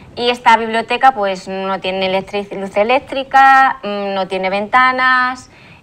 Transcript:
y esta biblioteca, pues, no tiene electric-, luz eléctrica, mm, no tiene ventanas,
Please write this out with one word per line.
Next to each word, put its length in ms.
y 140
esta 260
biblioteca, 560
pues, 340
no 340
tiene 280
electric-, 500
luz 200
eléctrica, 1040
mm, 320
no 140
tiene 200
ventanas, 1000